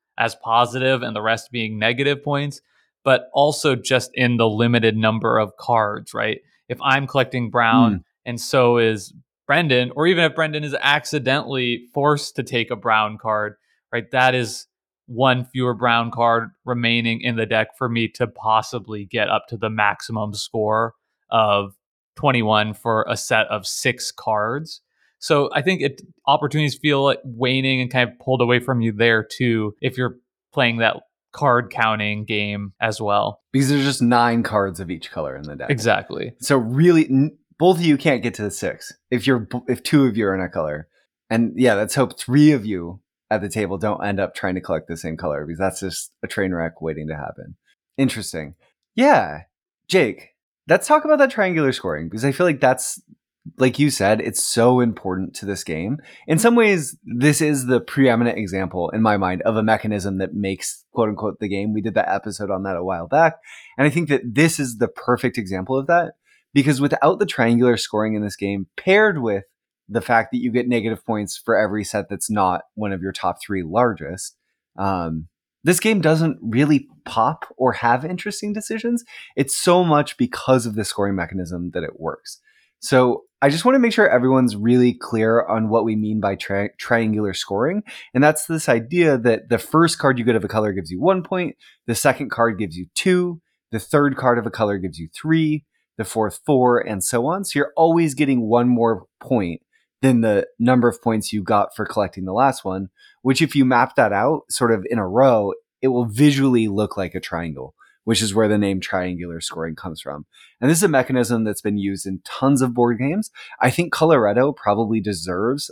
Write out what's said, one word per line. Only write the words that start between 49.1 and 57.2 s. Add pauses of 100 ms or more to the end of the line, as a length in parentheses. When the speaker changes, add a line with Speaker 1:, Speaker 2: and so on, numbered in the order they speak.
Speaker 2:
Jake, (380)
let's
talk
about
that
triangular
scoring,
because
I
feel
like
that's, (580)
like
you
said,
it's
so
important
to
this
game. (300)
In
some
ways,
this